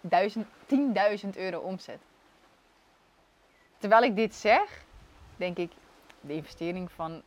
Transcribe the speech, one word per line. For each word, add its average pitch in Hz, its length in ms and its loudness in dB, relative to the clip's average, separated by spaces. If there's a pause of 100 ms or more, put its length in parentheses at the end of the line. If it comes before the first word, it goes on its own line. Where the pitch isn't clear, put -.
Duizend, 196 460 0 (200)
tienduizend 208 680 0
euro 180 220 -6
omzet. - 420 -10 (1800)
Terwijl 220 240 6
ik 233 140 2
dit 220 180 -2
zeg, 294 500 2 (520)
denk 180 200 -6
ik, 175 160 -6 (480)
de 143 120 -12
investering 175 600 -8
van 165 340 -12